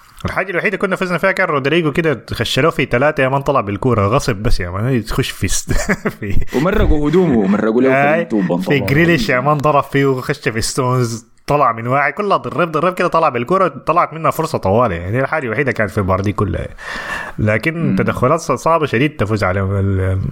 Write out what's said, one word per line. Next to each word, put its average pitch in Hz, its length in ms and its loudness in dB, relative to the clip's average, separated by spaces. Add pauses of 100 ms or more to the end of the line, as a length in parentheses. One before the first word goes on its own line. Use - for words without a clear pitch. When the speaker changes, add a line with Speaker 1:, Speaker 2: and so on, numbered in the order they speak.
(240)
Speaker 1:
الحاجة 190 260 -4
الوحيدة 180 260 -2
كنا 185 200 -2
فزنا 180 220 -2
فيها 190 140 2
كان 185 140 0
رودريجو 151 460 0
كده 156 400 0
خشلوه 127 380 0
في 147 140 0
ثلاثة 139 380 0
يا 131 60 2
مان، 139 140 0
طلع 135 180 2
بالكورة 101 460 0
غصب 113 300 0
بس 107 240 2
يا 87 100 -6
مان، 113 340 -2
تخش - 260 -2
في - 180 -4
س-، - 240 -2 (240)
<laughs> - 240 -6
في - 260 4 (100)
Speaker 2:
ومرقوا 151 520 2
هدومه، 151 380 4
مرقوا 107 360 2
له 135 320 4
Speaker 1:
آي، 170 80 0
Speaker 2:
هدوم 113 200 0
Speaker 1:
في 87 60 0
Speaker 2:
بنطلون. 113 380 0
Speaker 1:
جريليش 151 420 2
يا 127 120 2
مان، 147 180 2
ضرب 143 240 2
فيه 139 240 0
وخش 135 420 -2
في 113 120 -4
ستونز، 123 720 -2 (160)
طلع 139 260 2
من 113 140 -6
واحد، 139 260 0
كلها 196 240 0
ضرب، 127 360 -2
ضرب 175 220 0
كده، 180 140 0
طلع 165 200 2
بالكورة، 170 400 0
طلعت 160 440 -2
منها 156 180 -2
فرصة 156 280 -2
طوالي. 104 360 2
يعني، 90 220 -4
هي 127 40 0
الحاجة 143 260 -2
الوحيدة 123 260 -2
كانت 104 180 -2
في - 80 -4
المباراة 95 240 0
دي 101 100 0
كلها. 92 340 -2 (720)
لكن 127 520 0
Speaker 2:
مم. 95 60 0
Speaker 1:
تدخلات 120 440 0
ص-، - 120 -4
صعبة 160 340 0
شديد 135 300 0
تفوز 107 280 0
على 92 160 0
ال-، 95 600 0 (120)